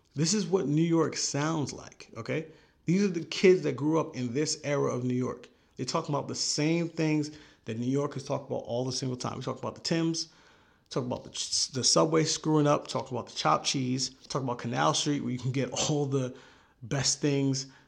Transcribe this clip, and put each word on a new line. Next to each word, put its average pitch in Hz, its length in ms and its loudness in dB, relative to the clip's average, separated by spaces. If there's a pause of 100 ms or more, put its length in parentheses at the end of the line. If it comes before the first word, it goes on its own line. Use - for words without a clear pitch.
(140)
This 160 200 2
is 202 120 0
what 175 200 0
New 147 160 4
York 165 340 2
sounds 147 560 -2
like, - 440 -18
okay? 131 300 -4 (400)
These 185 180 4
are 202 40 2
the 165 160 -4
kids 185 380 6
that 143 140 -2
grew 156 240 2
up - 160 -4
in 123 160 -2
this 147 320 -2
era 139 260 0
of 123 140 -2
New 123 100 0
York. 123 340 -4 (280)
They're 135 100 -4
talking 160 280 -2
about 135 120 -2
the 120 80 -6
same 165 540 0
things 151 420 0 (360)
that 117 120 -4
New 120 80 -4
Yorkers 139 380 -2
talk 131 220 -4
about 127 180 -4
all 123 200 -2
the 131 80 -2
single 127 240 -4
time. 127 200 -6
We 131 80 -8
talk 127 140 -6
about 117 160 -6
the - 80 -14
Timbs, 165 460 0 (600)
talk 135 160 -4
about 123 180 -4
the 135 80 -16
ch-, - 380 -2
the 123 160 -2
subway 160 400 6
screwing 151 420 2
up, 147 220 2
talk 117 220 -6
about 117 160 -4
the - 80 -18
chopped 151 320 2
cheese, 131 460 0 (160)
talk 139 140 -2
about 120 160 -2
Canal 143 360 2
Street 143 260 0
where 117 100 -4
you 123 80 -4
can 127 140 -2
get 131 180 -2
all 147 360 0
the 131 280 -2 (480)
best 131 380 -2
things 139 460 2 (220)